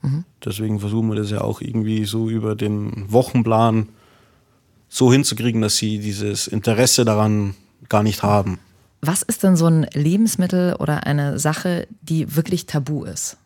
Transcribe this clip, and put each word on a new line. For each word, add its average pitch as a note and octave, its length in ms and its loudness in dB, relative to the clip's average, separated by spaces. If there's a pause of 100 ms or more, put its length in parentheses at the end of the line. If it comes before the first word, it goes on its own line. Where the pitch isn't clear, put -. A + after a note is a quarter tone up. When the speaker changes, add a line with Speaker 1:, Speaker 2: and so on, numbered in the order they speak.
Speaker 1:
Mhm. C#3+ 200 -2 (220)
Speaker 2:
Deswegen G#2+ 340 -4
versuchen A2 300 -2
wir G#2+ 80 -2
das G#2 140 -4
ja G#2 100 -2
auch G#2+ 180 -4
irgendwie A2 460 -2
so A2 240 -4
über G#2+ 260 -2
den G#2 560 -4
Wochenplan A2+ 760 4 (1000)
so B2 220 4
hinzukriegen, A#2 500 2
dass G#2 160 0
sie G#2+ 220 -2
dieses G#2 480 -6
Interesse A#2 560 2
daran G#2+ 520 2 (340)
gar G#2 140 4
nicht G#2+ 200 -2
haben. G2 360 2 (420)
Speaker 1:
Was E3 200 0
ist - 220 -4
denn F#3 140 6
so E3 100 4
ein D#3+ 260 4
Lebensmittel F3+ 840 0
oder - 300 -4
eine C#3+ 340 -2
Sache, E3 480 -2 (140)
die D#3+ 340 -4
wirklich E3+ 300 -2
tabu D3 380 -4
ist? - 420 -10